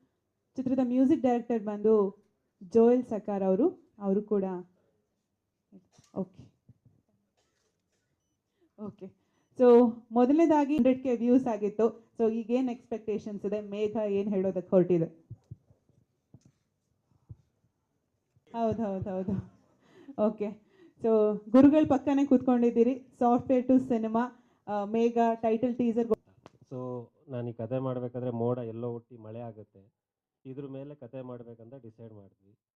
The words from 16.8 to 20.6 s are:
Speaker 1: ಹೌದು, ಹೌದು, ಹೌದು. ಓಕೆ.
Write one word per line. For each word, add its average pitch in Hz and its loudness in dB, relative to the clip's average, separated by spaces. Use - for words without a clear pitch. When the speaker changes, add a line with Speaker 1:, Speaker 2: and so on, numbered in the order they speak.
Speaker 1:
ಹೌದು, 226 -4
ಹೌದು, 196 -6
ಹೌದು. 190 -6
ಓಕೆ. 214 -8